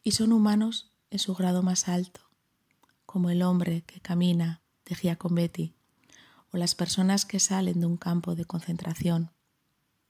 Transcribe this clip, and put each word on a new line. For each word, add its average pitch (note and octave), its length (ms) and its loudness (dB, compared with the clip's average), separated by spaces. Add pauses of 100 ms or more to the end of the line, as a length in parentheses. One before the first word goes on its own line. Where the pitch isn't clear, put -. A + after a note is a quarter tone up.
Y G#3+ 80 0
son A3 200 2
humanos G#3+ 600 2 (200)
en G3 80 -4
su F#3 160 -2
grado F3+ 260 0
más F3+ 260 0
alto, F3+ 340 -4 (840)
como F3 240 0
el F3 140 2
hombre E3+ 400 2
que - 180 -20
camina E3+ 600 0 (240)
de F3 100 -6
Giacometti, E3+ 800 -2 (800)
o F#3 60 -6
las E3+ 180 -2
personas F#3 500 0
que G3 140 -4
salen F3+ 400 0
de E3+ 60 2
un E3+ 120 0
campo F3 380 -2
de E3 100 -6
concentración. E3 840 -2 (800)